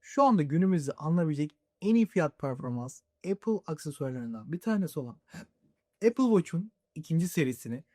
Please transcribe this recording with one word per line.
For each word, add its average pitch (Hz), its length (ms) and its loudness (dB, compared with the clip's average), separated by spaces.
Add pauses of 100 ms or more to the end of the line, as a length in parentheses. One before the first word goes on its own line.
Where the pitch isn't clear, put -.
Şu - 220 0
anda 233 200 6
günümüzde 156 500 2
alınabilecek 151 640 -2 (240)
en 214 140 2
iyi 226 120 6
fiyat 160 320 -2
performans 127 600 -6 (300)
Apple 196 360 -2
aksesuarlarından 127 840 -8
bir 175 80 -6
tanesi 196 400 -2
olan 120 200 -12 (840)
Apple 240 180 4
Watch'un 208 480 2 (220)
ikinci 165 340 0
serisini 127 560 -2 (100)